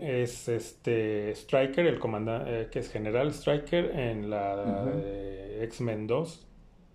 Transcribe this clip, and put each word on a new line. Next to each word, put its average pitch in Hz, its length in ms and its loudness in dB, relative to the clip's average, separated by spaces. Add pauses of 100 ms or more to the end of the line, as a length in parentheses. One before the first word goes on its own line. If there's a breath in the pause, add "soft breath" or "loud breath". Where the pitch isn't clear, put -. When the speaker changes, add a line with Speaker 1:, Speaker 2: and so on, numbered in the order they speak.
Speaker 1:
es 123 440 0
este 110 840 0
Stryker, 135 540 4
el 131 100 4
comanda-, 113 480 -2
eh, 117 260 -2
que - 60 -4
es 120 140 -4
General 113 420 2
Stryker 147 640 0
en 110 300 -2
la 101 560 0
Speaker 2:
Ujú. 139 140 0
Speaker 1:
de 98 640 -6
X-Men 113 420 -2
dos. 139 420 -2 (480)